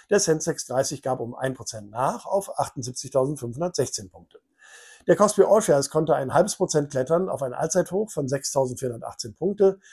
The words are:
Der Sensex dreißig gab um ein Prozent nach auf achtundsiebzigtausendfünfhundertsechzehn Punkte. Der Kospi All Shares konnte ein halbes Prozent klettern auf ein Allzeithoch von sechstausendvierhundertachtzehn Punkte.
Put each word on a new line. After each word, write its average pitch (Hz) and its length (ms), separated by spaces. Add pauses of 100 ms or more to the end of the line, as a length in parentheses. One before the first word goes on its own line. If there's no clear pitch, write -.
Der 202 100
Sensex 156 460
dreißig 131 380
gab 127 160
um 120 160
ein 131 180
Prozent 107 380
nach 139 340
auf - 340
achtundsiebzigtausendfünfhundertsechzehn 131 1500
Punkte. - 300 (640)
Der 180 100
Kospi 202 280
All 190 180
Shares 143 300
konnte 156 240
ein 135 180
halbes 180 220
Prozent 151 340
klettern 160 400
auf 139 140
ein 123 100
Allzeithoch 175 560
von 135 180
sechstausendvierhundertachtzehn 127 1080
Punkte. 196 440 (140)